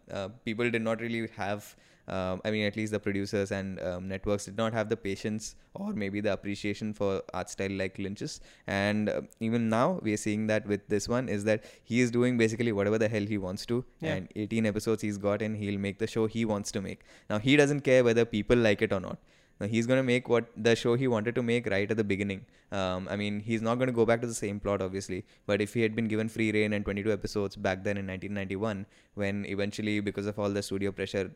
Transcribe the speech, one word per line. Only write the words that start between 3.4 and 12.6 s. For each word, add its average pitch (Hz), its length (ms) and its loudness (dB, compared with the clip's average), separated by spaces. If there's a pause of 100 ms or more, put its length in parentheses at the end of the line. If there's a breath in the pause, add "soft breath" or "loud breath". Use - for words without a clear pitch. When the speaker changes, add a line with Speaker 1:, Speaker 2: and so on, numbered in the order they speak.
Speaker 1:
and, 95 300 -4
um, 90 260 -4
networks 98 380 -2
did 98 120 -12
not 110 160 0
have 107 160 0
the 113 80 0
patience 107 600 -4 (180 soft breath)
or 101 180 -8
maybe 101 280 -2
the 104 120 2
appreciation 101 640 -4
for 98 260 0 (140)
art 90 160 -6
style 98 220 -2
like 95 260 -4
Lynch's. 101 420 -6 (260 soft breath)
And, 104 440 2
uh, - 120 -2 (180)
even 113 280 0
now, 127 340 2
we 107 120 0
are - 20 2
seeing 107 300 -2
that 107 200 0
with 101 220 -2
this 104 200 0
one, 120 200 0
is 101 160 -2
that 107 200 2 (180 loud breath)
he 117 180 0
is 123 120 4
doing 120 260 4
basically 113 340 2